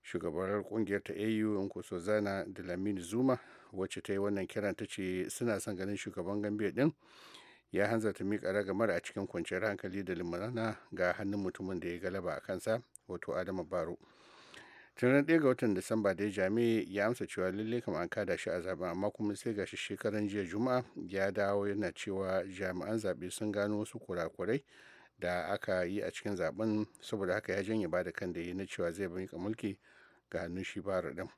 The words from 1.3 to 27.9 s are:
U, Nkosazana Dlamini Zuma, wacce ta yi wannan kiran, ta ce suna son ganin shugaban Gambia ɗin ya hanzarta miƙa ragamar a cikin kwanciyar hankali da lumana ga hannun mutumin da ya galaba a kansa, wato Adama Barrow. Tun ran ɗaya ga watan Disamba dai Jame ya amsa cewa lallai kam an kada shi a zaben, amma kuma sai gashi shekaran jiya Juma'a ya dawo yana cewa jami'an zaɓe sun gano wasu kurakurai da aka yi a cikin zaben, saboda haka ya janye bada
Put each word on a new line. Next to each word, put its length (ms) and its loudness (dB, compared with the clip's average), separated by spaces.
U, 160 2
Nkosazana 760 0
Dlamini 560 -2
Zuma, 380 2
wacce 300 -4
ta 100 -2
yi 60 0
wannan 280 0
kiran, 300 -2
ta 80 -6
ce 420 -2
suna 320 0
son 160 -4
ganin 220 -4
shugaban 460 -4
Gambia 280 0
ɗin 220 4
ya 160 4
hanzarta 360 2
miƙa 300 0
ragamar 380 2
a 100 2
cikin 260 -6
kwanciyar 360 -2
hankali 420 -2
da 80 -2
lumana 640 -2
ga 200 4
hannun 280 -2
mutumin 380 -2
da 80 -6
ya 120 -4
galaba 380 -2
a 40 -8
kansa, 380 0
wato 240 -6
Adama 340 -2
Barrow. 300 -2
Tun 160 6
ran 140 8
ɗaya 160 8
ga 60 6
watan 280 4
Disamba 400 2
dai 140 0
Jame 580 4
ya 200 2
amsa 200 0
cewa 240 0
lallai 300 -2
kam 140 -2
an 120 0
kada 300 0
shi 140 -4
a 100 0
zaben, 300 -2
amma 200 0
kuma 240 0
sai 180 -4
gashi 220 -2
shekaran 540 -2
jiya 180 -2
Juma'a 380 2
ya 220 2
dawo 360 2
yana 240 0
cewa 560 0
jami'an 520 -2
zaɓe 320 -2
sun 200 -2
gano 320 2
wasu 160 -8
kurakurai 640 0
da 320 0
aka 320 2
yi 180 0
a 100 0
cikin 260 -4
zaben, 480 2
saboda 320 0
haka 200 0
ya 100 0
janye 260 2
bada 240 0